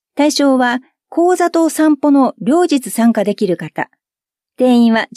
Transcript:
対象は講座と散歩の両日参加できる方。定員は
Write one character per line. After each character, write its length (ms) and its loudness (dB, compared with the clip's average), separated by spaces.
対 160 0
象 260 0
は 240 -2
講 300 0
座 140 0
と 180 0
散 260 0
歩 160 0
の 300 2
両 240 0
日 260 -4
参 220 0
加 100 -2
で 100 -2
き 140 -4
る 80 0
方。 340 -10
定 160 2
員 200 2
は 240 -2